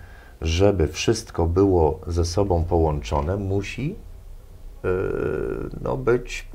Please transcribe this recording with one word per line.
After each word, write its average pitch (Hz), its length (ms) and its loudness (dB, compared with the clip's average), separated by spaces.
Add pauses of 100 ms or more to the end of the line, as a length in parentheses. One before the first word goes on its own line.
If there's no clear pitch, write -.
(400)
żeby 82 480 4
wszystko - 580 0
było 87 600 4
ze 85 180 0
sobą 85 400 0
połączone, 80 720 0
musi, 101 600 -4 (880)
e, 95 40 0 (920)
no, 123 160 -2
być 123 580 0